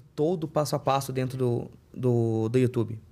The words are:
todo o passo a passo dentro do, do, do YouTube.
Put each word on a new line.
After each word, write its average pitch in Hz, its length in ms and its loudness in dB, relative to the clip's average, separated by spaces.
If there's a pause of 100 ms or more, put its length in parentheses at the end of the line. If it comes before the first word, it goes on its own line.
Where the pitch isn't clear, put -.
(160)
todo 160 300 0
o - 20 -4
passo 151 280 -2
a 143 40 0
passo 135 340 0
dentro 131 240 -2
do, 123 320 0 (240)
do, 113 560 0
do 123 80 2
YouTube. 120 420 0 (120)